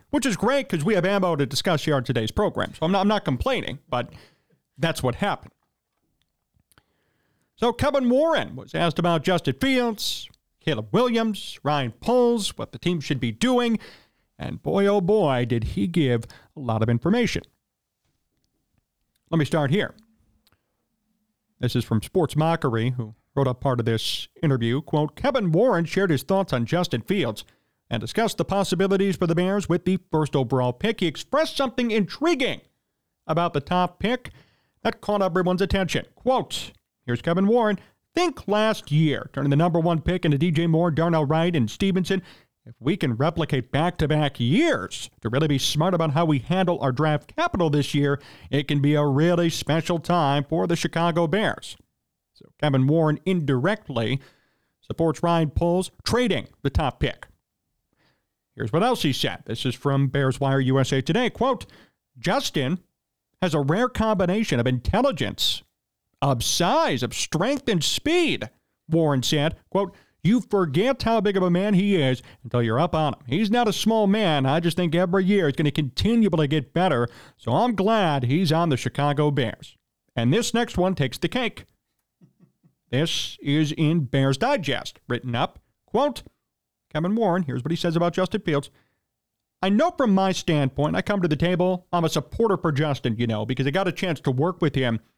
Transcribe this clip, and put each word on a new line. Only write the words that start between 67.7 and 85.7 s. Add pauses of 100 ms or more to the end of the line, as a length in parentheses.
speed," (380)
Warren
said. (120)
Quote, (320)
"You
forget
how
big
of
a
man
he
is (220)
until
you're
up
on
him.
He's
not
a
small
man.
I
just
think
every
year
he's
gonna
continually
get
better. (260)
So
I'm
glad
he's
on
the
Chicago
Bears." (400)
And
this
next
one
takes
the
cake. (1200)
This
is
in
Bears
Digest,
written
up. (260)